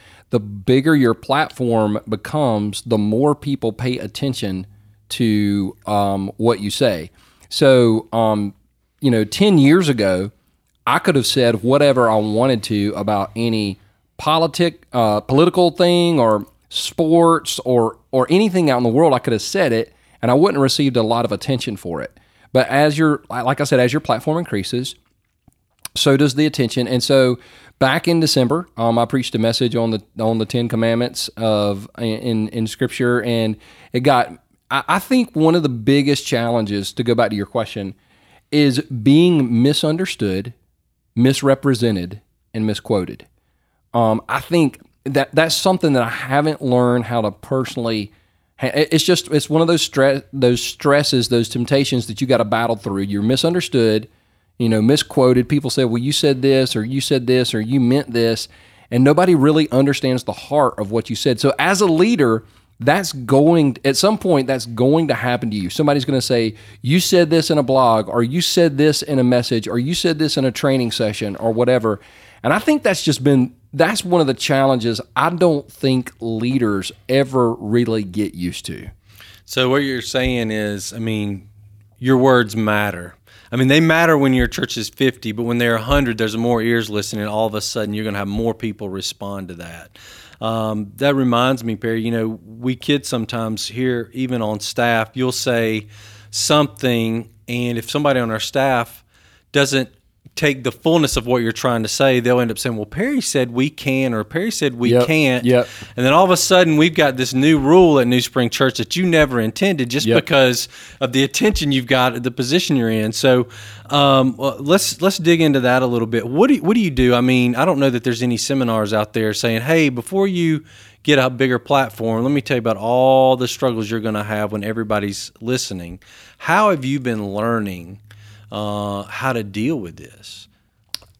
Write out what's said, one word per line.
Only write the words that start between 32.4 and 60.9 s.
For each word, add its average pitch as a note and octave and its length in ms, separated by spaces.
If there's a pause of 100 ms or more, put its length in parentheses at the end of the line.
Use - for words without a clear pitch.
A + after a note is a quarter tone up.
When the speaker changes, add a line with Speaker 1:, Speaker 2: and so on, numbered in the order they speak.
Speaker 1:
in A2+ 180
Scripture, B2 560
and A2+ 340 (360)
it B2 80
got, B2+ 320 (400)
I, C3+ 160
I F3 100
think B3 380
one D#3+ 180
of F3 80
the D3 80
biggest C#3 560
challenges, A2+ 680
to B2+ 100
go A#2 100
back A2+ 160
to A2 60
your G2+ 100
question, G#2 480 (580)
is C#3+ 280
being C3+ 800
misunderstood, C3+ 920 (600)
misrepresented, A#2+ 1040 (320)
and A2 140
misquoted. G2 600 (680)
Um, A2+ 340
I A#2 120
think E3 400 (260)
that, C3+ 280
that's D#3+ 220
something F3 380
that B2 100
I A2+ 60
haven't C#3 520
learned B2 440
how A#2 160
to G#2+ 100
personally A#2 800 (460)
ha-, C3 100
it, D3 240
it's D#3+ 120
just, - 280
it's D3 180
one D#3 120
of E3+ 60
those E3 200
stre-, C3+ 440
those B2 300
stresses, C#3+ 680
those A#2 200
temptations B2 580
that A2 140
you C3 60
gotta A2+ 180
battle A2+ 300
through. G2 260
You're G2+ 200
misunderstood, A#2+ 840 (500)
you A#2 120
know, A2 120
misquoted. B2+ 680
People C#3+ 200
say, C3+ 160
"Well, A#2 160
you C#3 100
said C#3 300
this," C3 340
or A2 80
"You B2+ 180
said B2 260
this," B2+ 260
or A2 80
"You B2+ 180
meant B2+ 340
this," A#2 340 (440)
and B2 120
nobody E3+ 320
really D3+ 360
understands C3 520
the G#2 100
heart C#3+ 440
of G#2 140